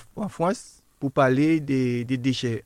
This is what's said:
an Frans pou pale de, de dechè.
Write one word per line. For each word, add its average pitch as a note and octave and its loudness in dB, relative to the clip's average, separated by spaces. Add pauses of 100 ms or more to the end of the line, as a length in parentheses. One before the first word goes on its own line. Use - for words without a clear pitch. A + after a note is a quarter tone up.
(160)
an G3+ -6
Frans - -4 (180)
pou C#3 -2
pale C#3+ 4
de, B2+ 0
de C3 -2
dechè. B2 -2